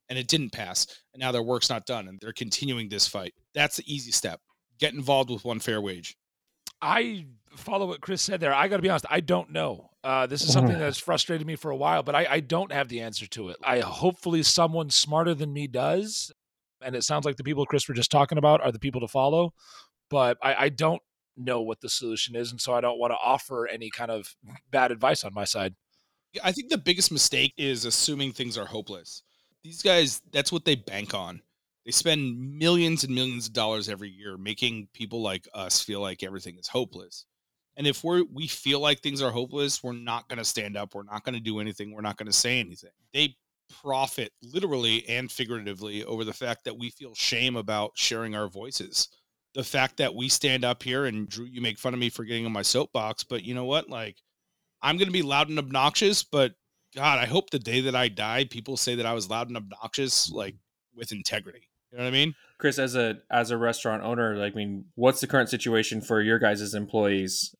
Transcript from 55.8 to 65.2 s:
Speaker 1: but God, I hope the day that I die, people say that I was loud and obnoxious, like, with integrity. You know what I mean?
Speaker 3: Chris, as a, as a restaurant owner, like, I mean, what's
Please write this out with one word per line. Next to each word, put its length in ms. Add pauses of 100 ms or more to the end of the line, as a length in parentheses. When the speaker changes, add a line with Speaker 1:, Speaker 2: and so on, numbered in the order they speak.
Speaker 1:
but 320 (380)
God, 260
I 60
hope 260
the 60
day 220
that 160
I 140
die, 340
people 320
say 200
that 100
I 80
was 160
loud 180
and 80
obnoxious, 760
like, 280 (360)
with 200
integrity. 560 (200)
You 80
know 60
what 60
I 20
mean? 240 (220)
Speaker 3:
Chris, 200
as 200
a, 220 (100)
as 200
a 80
restaurant 460
owner, 320
like, 160
I 60
mean, 380
what's 260